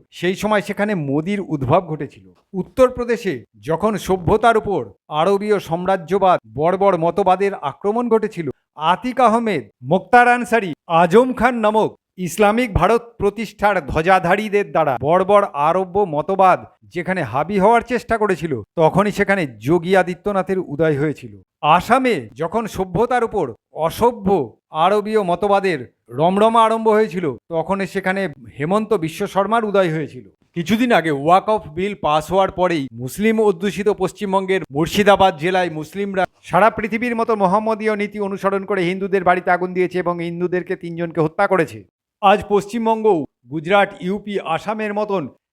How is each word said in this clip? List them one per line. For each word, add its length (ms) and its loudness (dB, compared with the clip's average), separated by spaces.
সেই 240 -4
সময় 260 0
সেখানে 340 -4
মোদির 460 -2
উদ্ভব 460 0
ঘটেছিল। 460 -12
উত্তরপ্রদেশে 920 -2
যখন 320 -2
সভ্যতার 600 2
উপর 360 -4
আরবীয় 500 0
সাম্রাজ্যবাদ 840 0
বর্বর 420 2
মতবাদের 580 0
আক্রমণ 540 -4
ঘটেছিল, 420 -2
আতিক 460 -2
আহমেদ, 480 2
মোক্তার 460 4
আনসারি, 460 0
আজম 460 4
খান 220 0
নামক 420 0
ইসলামিক 580 0
ভারত 440 0
প্রতিষ্ঠার 680 -2
ধ্বজাধারীদের 880 2
দ্বারা 280 0
বর্বর 440 2
আরব্য 560 -2
মতবাদ 640 2
যেখানে 380 -6
হাবি 360 -2
হওয়ার 220 4
চেষ্টা 380 -4
করেছিল, 440 -4
তখনই 360 2
সেখানে 340 0
যোগী 500 0
আদিত্যনাথের 640 -2
উদয় 400 -2
হয়েছিল। 420 -6
আসামে 760 2
যখন 320 -6
সভ্যতার 580 -2
উপর 300 -4
অসভ্য 840 -2
আরবীয় 520 0
মতবাদের 720 -2
রমরমা 540 4
আরম্ভ 240 0
হয়েছিল, 480 0
তখন 380 -4
সেখানে 420 -4
হেমন্ত 340 0
বিশ্ব 320 -4
শর্মার 380 0
উদয় 260 2
হয়েছিল। 380 -8
কিছুদিন 380 0
আগে 180 4
ওয়াকফ 580 2
বিল 260 -6
পাস 380 -2
হওয়ার 180 2
পরেই 420 -2
মুসলিম 500 0
অধ্যুষিত 460 0
পশ্চিমবঙ্গের 720 -2
মুর্শিদাবাদ 640 2
জেলায় 320 0
মুসলিমরা 560 -4
সারা 280 4
পৃথিবীর 460 -4
মতো 200 0
মোহাম্মদীয় 600 0
নীতি 240 -6
অনুসরণ 440 -2
করে 180 -2
হিন্দুদের 420 -2
বাড়িতে 260 2
আগুন 240 0
দিয়েছে 240 0
এবং 200 -2
হিন্দুদেরকে 580 -4
তিনজনকে 440 -6
হত্যা 260 0
করেছে। 380 0
আজ 280 4
পশ্চিমবঙ্গও 760 0
গুজরাট, 500 0
ইউপি, 400 -6
আসামের 540 -6
মতন 340 -4